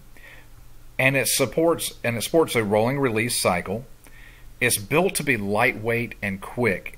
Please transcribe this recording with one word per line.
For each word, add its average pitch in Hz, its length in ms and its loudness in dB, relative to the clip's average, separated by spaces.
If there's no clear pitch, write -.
and 135 200 4
it 123 100 0
supports, 160 720 0
and 117 140 -2
it 107 60 -4
supports 160 340 2
a 117 80 2
rolling 107 340 2
release 117 440 0
cycle. 95 440 0
It's 123 160 2
built 151 380 0
to 160 80 -4
be 139 120 2
lightweight 113 840 -2
and 98 180 -4
quick, - 580 -2